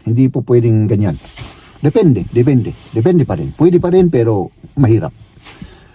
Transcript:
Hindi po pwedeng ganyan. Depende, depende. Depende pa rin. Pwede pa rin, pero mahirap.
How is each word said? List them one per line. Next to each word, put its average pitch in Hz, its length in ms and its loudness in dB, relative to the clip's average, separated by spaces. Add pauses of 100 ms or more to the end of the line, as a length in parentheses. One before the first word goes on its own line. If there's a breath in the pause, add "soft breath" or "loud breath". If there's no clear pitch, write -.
Hindi 123 160 2
po 127 160 -2
pwedeng 117 480 2
ganyan. 101 240 0 (680 loud breath)
Depende, 147 540 2
depende. 120 400 0 (160)
Depende 147 400 0
pa - 80 -4
rin. 80 160 -8
Pwede 175 240 2
pa 175 160 -2
rin, 185 160 4
pero 113 400 -2 (280)
mahirap. 113 360 0 (800 loud breath)